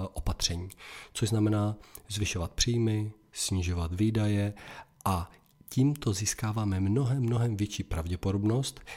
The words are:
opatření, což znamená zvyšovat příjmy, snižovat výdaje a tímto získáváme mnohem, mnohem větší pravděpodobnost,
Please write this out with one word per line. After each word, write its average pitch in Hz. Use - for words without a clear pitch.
opatření, -
což 110
znamená 107
zvyšovat 95
příjmy, 110
snižovat 87
výdaje 104
a 87
tímto 139
získáváme 104
mnohem, 123
mnohem 117
větší 104
pravděpodobnost, 101